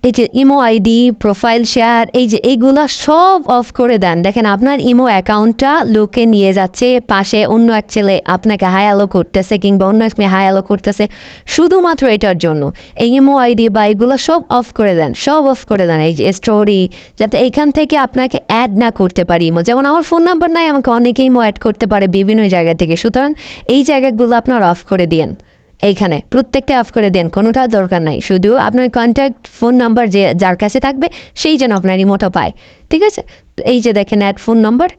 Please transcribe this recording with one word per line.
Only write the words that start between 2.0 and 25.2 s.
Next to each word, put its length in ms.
এই 140
যে 100
এইগুলা 500
সব 600
অফ 240
করে 260
দেন। 240
দেখেন 240
আপনার 340
ইমো 260
অ্যাকাউন্টটা 800
লোকে 400
নিয়ে 280
যাচ্ছে, 460
পাশে 460
অন্য 280
এক 160
ছেলে 360
আপনাকে 400
হাই 180
হ্যালো 240
করতেছে 500
কিংবা 280
অন্য 180
এক 160
মেয়ে 100
হাই 140
হ্যালো 180
করতেছে 460
শুধুমাত্র 640
এটার 300
জন্য। 340
এই 200
ইমো 220
আইডি 320
বা 180
এগুলো 300
সব 320
অফ 240
করে 220
দেন, 180
সব 320
অফ 200
করে 220
দেন। 120
এই 140
যে 200
স্টোরি, 560
যাতে 180
এইখান 340
থেকে 260
আপনাকে 500
অ্যাড 300
না 140
করতে 320
পারি 220
ইমো। 160
যেমন 240
আমার 180
ফোন 200
নাম্বার 280
নাই, 160
আমাকে 240
অনেকে 320
ইমো 160
অ্যাড 200
করতে 280
পারে 200
বিভিন্ন 400
জায়গা 260
থেকে, 220
সুতরাং 380
এই 160
জায়গাগুলো 520
আপনার 280
অফ 200
করে 240
দিয়েন। 280